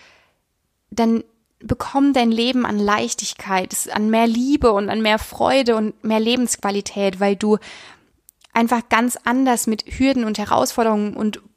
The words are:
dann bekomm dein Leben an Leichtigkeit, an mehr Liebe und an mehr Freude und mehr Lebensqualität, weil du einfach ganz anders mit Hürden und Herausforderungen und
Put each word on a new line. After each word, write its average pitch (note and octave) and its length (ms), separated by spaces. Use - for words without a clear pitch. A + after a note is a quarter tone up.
dann A3+ 340
bekomm C#4 540
dein A#3+ 180
Leben A#3+ 340
an G#3 140
Leichtigkeit, G3+ 960
an G#3+ 160
mehr A3+ 160
Liebe B3 460
und G3+ 180
an G#3+ 120
mehr G#3+ 180
Freude B3 560
und G#3+ 280
mehr A3 160
Lebensqualität, G3+ 1000
weil G3+ 160
du G#3+ 220
einfach A#3 360
ganz A#3+ 340
anders B3 440
mit G#3+ 200
Hürden C4 380
und G#3+ 120
Herausforderungen G#3+ 760
und G#3+ 260